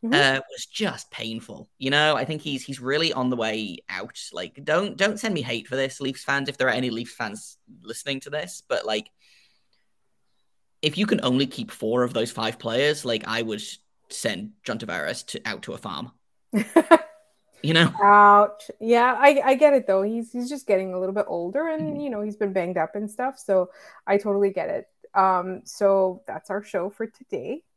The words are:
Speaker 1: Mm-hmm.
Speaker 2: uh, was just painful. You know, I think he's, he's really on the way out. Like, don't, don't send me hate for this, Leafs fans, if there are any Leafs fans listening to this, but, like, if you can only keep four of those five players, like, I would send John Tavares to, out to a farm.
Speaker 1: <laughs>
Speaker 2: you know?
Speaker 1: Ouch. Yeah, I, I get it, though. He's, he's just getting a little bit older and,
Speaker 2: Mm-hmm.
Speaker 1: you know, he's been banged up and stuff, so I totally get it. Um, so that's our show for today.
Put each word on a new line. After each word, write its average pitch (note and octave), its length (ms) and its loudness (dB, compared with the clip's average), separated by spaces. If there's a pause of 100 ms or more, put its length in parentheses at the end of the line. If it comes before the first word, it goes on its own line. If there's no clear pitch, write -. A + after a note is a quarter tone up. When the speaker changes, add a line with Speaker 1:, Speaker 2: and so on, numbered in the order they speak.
Speaker 1:
Mm-hmm. A3+ 80 0
Speaker 2:
uh, C3+ 260 4 (120)
was - 160 -12
just - 420 -6
painful. A2+ 680 -12
You C3 100 -4
know, D3+ 260 4
I A#2+ 80 -2
think D3+ 200 -8
he's, C#3 200 -6
he's C3+ 160 -12
really D3 340 -2
on B2+ 180 -2
the B2+ 40 -2
way A2 420 -4 (120)
out. F#2+ 260 -10 (160)
Like, F#2 320 -12
don't, D#3 320 0
don't G#3 240 0
send A3 140 -4
me D#3 80 -4
hate A#2+ 260 -6
for B2+ 80 -8
this, C3+ 240 -4
Leafs C3+ 240 -6
fans, C#3 260 -2
if C3+ 100 -10
there C3 80 2
are - 20 2
any B2 220 -2
Leafs A#2 240 -10
fans G#2+ 420 -10 (240)
listening C3+ 380 -10
to C#3 100 -18
this, D#3 400 -10
but, - 160 -2
like, G#3+ 240 -4 (1700)
if D#3 180 -2
you G#3 80 2
can A3 160 0
only C3 240 2
keep A#2 240 -10
four A#2+ 320 -2
of B2 100 -4
those A2+ 180 -2
five A2+ 280 -6
players, C#3 460 0
like, A#2 220 -2
I A2+ 140 -2
would A2 200 -4 (480)
send G#2+ 420 -6 (120)
John A2+ 140 -6
Tavares F2+ 500 -6
to, - 180 -10
out G#2+ 180 -6
to - 100 -12
a - 60 -12
farm. G2+ 320 -10 (420)
Speaker 1:
<laughs> - 0 - (1120)
Speaker 2:
you D#3+ 60 2
know? E3 180 8 (100)
Speaker 1:
Ouch. G3+ 800 8
Yeah, A#3+ 400 4
I, C#4 240 8
I C4+ 120 6
get D4 180 6
it, C4+ 140 4
though. F#3+ 140 2
He's, A3+ 300 -4
he's B3 180 -6
just C#4+ 160 -10
getting F#3+ 280 0
a F#3 60 -4
little F#3+ 140 -2
bit G3+ 140 0
older F3+ 400 -4
and, D#4 200 -4
Speaker 2:
Mm-hmm. D4 120 -6
Speaker 1:
you D4 100 -6
know, G#3 120 -6
he's G#3 160 -8
been G3 160 -2
banged F3+ 240 -2
up D#3+ 180 -2
and G#3 160 -6
stuff, C4 260 -6
so F#3 320 0 (380)
I G3+ 100 2
totally G3+ 340 0
get E3+ 180 -6
it. - 180 -6 (260)
Um, F#3 520 2
so F#3+ 640 2
that's - 220 -12
our G#3 140 -4
show F3+ 260 -4
for A3 180 -8
today. A3 560 -10 (140)